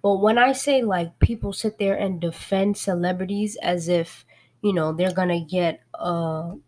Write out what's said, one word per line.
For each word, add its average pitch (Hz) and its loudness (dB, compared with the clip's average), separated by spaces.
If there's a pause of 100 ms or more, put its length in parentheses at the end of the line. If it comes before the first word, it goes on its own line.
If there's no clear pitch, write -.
But 202 2
when 214 6
I 254 6
say, 269 2
like, 180 -2
people 214 2
sit - -4
there 196 0
and 190 -4
defend 196 -2
celebrities 185 -2
as 175 -4
if, 170 0 (380)
you 202 2
know, 160 0
they're 175 0
gonna 175 0
get 175 -2 (140)
a 170 -4 (140)